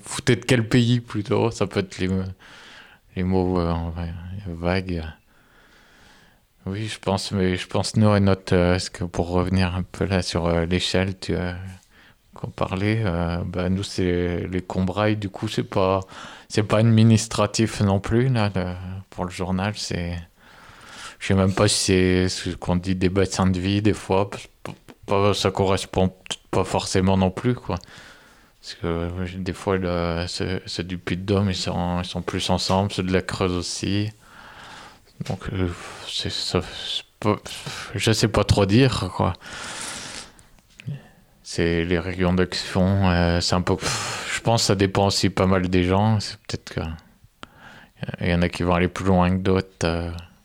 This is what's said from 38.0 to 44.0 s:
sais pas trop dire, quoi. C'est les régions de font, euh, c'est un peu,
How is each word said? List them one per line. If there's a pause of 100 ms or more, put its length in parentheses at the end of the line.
sais
pas
trop
dire,
quoi. (2000)
C'est
les
régions
de
font,
euh,
c'est
un
peu, (580)